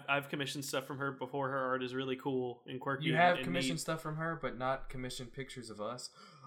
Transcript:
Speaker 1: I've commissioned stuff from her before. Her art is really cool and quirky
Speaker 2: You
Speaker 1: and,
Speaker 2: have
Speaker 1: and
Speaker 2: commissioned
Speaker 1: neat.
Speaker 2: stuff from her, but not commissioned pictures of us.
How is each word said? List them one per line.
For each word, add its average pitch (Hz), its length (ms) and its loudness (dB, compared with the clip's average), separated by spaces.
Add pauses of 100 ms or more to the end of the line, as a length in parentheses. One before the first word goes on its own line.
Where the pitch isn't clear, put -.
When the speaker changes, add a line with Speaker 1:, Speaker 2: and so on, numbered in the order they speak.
(100)
Speaker 1:
I've 143 200 4
commissioned 143 360 -2
stuff - 220 0
from 143 100 -4
her 139 140 0
before. 131 380 -2
Her 135 100 0
art 131 240 2
is 123 100 -4
really 131 220 0
cool 127 500 0
and 127 160 -6
quirky 139 240 0
Speaker 2:
You 160 80 4
Speaker 1:
and, 160 80 8
Speaker 2:
have 175 140 10
Speaker 1:
and - 100 0
Speaker 2:
commissioned - 300 2
Speaker 1:
neat. 156 60 -2
Speaker 2:
stuff 160 200 -2
from 151 160 -4
her, 160 240 -2
but 117 160 -2
not 131 320 0
commissioned 127 420 -6
pictures 127 380 -8
of 101 100 -8
us. 117 300 -4 (380)